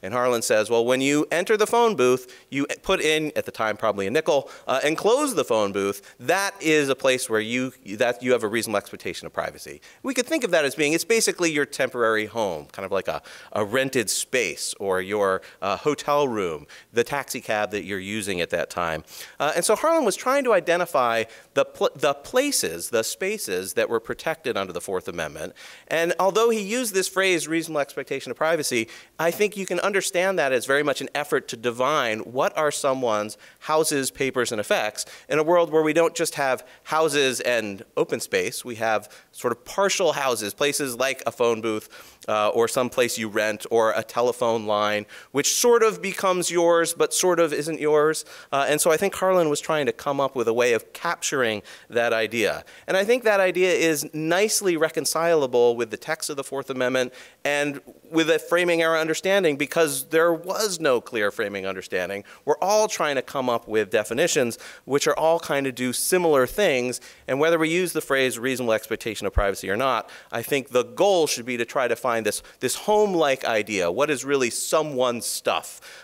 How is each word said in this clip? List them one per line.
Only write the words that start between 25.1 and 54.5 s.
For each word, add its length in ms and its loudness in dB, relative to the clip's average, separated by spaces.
And 320 0
although 300 4
he 100 0
used 320 -4
this 160 0
phrase, 400 0
reasonable 320 -2
expectation 500 -6
of 60 -6
privacy, 520 0
I 120 2
think 260 -2
you 80 -6
can 160 -2
understand 580 0
that 140 2
as 140 0
very 160 2
much 180 0
an 140 -6
effort 340 -2
to 80 -10
divine 640 0
what 400 -2
are 120 2
someone's 680 -2
houses, 500 0
papers, 420 -2
and 80 -2
effects 460 -2
in 120 0
a 40 2
world 300 4
where 100 4
we 120 2
don't 200 4
just 200 -2
have 320 -2
houses 560 2
and 420 -2
open 240 -2
space, 420 -4
we 120 -10
have 340 -2
sort 220 -2
of 100 -12
partial 480 0
houses, 400 -2
places 460 -2
like 260 -2
a 80 -4
phone 300 0
booth, 560 -6
uh, 280 2
or 100 4
some 200 0
place 320 0
you 80 -4
rent, 420 -2
or 220 4
a 20 -8
telephone 600 0
line, 380 0
which 180 0
sort 160 6
of 180 2
becomes 500 -2
yours, 440 2
but 180 0
sort 280 2
of 120 4
isn't 280 -4
yours. 440 2
Uh, 180 0
and 100 2
so 140 2
I 20 2
think 200 0
Harlan 340 2
was 100 -2
trying 260 -2
to 60 0
come 180 -2
up 140 -4
with 100 0
a 40 2
way 220 4
of 180 -2
capturing 680 -2
that 240 0
idea. 520 0
And 100 0
I 80 2
think 200 2
that 160 4
idea 320 2
is 60 2
nicely 640 0